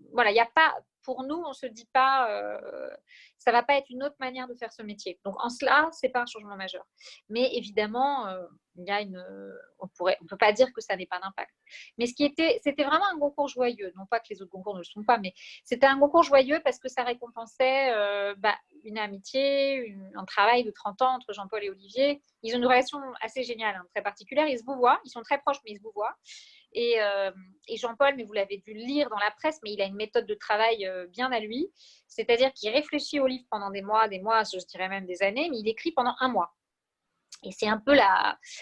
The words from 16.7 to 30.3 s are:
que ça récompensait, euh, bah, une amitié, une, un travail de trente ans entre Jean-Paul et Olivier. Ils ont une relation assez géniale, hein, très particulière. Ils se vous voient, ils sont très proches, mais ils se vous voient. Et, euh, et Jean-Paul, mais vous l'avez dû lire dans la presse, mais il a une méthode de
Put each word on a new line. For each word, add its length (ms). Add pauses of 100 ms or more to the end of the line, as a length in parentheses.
que 100
ça 140
récompensait, 880
euh, 440
bah, 180 (280)
une 160
amitié, 760
une, 400
un 100
travail 380
de 80
trente 300
ans 140
entre 180
Jean-Paul 300
et 60
Olivier. 520 (220)
Ils 100
ont 60
une 80
relation 320 (220)
assez 220
géniale, 320
hein, 100 (100)
très 80
particulière. 440
Ils 120
se 60
vous 100
voient, 300
ils 40
sont 140
très 160
proches, 260
mais 60
ils 60
se 40
vous 120
voient. 220 (560)
Et, 300
euh, 300 (360)
et 100
Jean-Paul, 380
mais 80
vous 100
l'avez 260
dû 140
lire 360
dans 80
la 140
presse, 320
mais 100
il 80
a 40
une 100
méthode 320
de 80